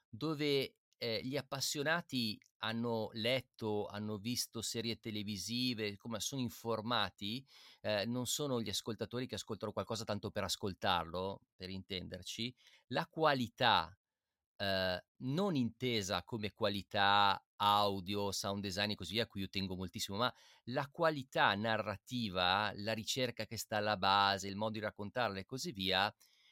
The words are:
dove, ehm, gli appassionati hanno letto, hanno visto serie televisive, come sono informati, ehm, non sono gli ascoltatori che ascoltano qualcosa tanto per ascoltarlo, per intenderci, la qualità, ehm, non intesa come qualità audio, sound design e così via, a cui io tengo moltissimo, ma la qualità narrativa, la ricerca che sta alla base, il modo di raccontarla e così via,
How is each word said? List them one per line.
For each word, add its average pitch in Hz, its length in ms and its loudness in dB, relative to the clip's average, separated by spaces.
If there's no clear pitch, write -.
dove, 143 640 0
ehm, 113 240 -2
gli 131 160 -4
appassionati 139 1000 -2
hanno 113 540 -2
letto, 110 720 -2
hanno 107 300 -6
visto 117 440 -4
serie 113 380 -4
televisive, 107 960 -4
come 113 220 -6
sono 135 220 -4
informati, 113 1040 -4
ehm, 104 300 0
non 123 140 -2
sono 131 360 0
gli 104 80 -6
ascoltatori 117 580 -4
che - 80 -8
ascoltano 104 360 -6
qualcosa 104 320 -4
tanto 104 280 -4
per 101 120 -2
ascoltarlo, 92 960 0
per 92 140 -10
intenderci, 92 840 -8
la 147 200 -2
qualità, 117 880 4
ehm, 95 420 0
non 156 380 0
intesa 110 680 0
come 104 280 -6
qualità 101 880 4
audio, 101 720 2
sound 101 300 -2
design 101 300 0
e 101 40 -4
così 90 180 -6
via, 113 100 0
a 107 40 -4
cui 98 140 -8
io 95 80 -4
tengo 95 260 -4
moltissimo, 92 420 -6
ma 120 160 0
la 135 240 -4
qualità 151 640 2
narrativa, 104 1200 0
la 104 180 -4
ricerca 113 520 -2
che 113 120 -8
sta 110 200 -2
alla 107 200 2
base, 98 500 4
il 98 80 -6
modo 110 160 -2
di 107 80 -6
raccontarla 104 600 -2
e 95 60 -8
così 147 260 -6
via, 95 420 2